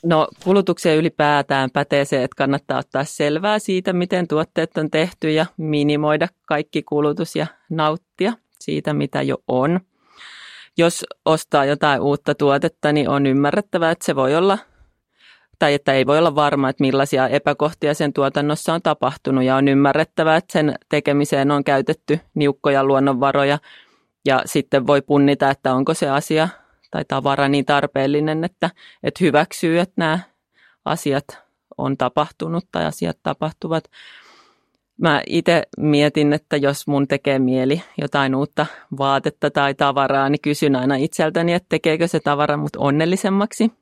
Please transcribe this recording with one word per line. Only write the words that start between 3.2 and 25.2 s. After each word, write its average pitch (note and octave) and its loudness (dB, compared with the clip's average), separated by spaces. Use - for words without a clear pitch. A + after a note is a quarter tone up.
siitä, F#3 -4
miten F3+ -2
tuotteet D#3+ -4
on D#3 -4
tehty D#3 -2
ja D#3 2
minimoida D3+ 0
kaikki D#3 -4
kulutus D3 -2
ja D#3 -2
nauttia E3 -4
siitä, D3+ -4
mitä C#3+ -2
jo C3+ -2
on. C#3 0
Jos E3 0
ostaa D#3 2
jotain C#3+ 0
uutta C#3+ -2
tuotetta, D3 0
niin D3 0
on C#3 2
ymmärrettävää, C#3+ 0
että - -4
se D3+ 0
voi C3+ 2
olla, F#3+ 2
tai D3 2
että C#3+ 0
ei C3 4
voi C#3+ 2
olla D#3+ 2
varma, C#3+ 2
että C3+ -2
millaisia C3 2
epäkohtia D3 0
sen D3 -2
tuotannossa D3 -2
on E3+ -2
tapahtunut, C3+ -2
ja C3 2
on C#3 2
ymmärrettävää, D3 2
että - -4
sen D3+ 0
tekemiseen C#3+ 0
on C#3+ 0
käytetty D3 0
niukkoja C#3+ 0
luonnonvaroja, C#3 2
ja C3+ 2
sitten C3+ -2
voi C#3+ 4
punnita, C#3+ 2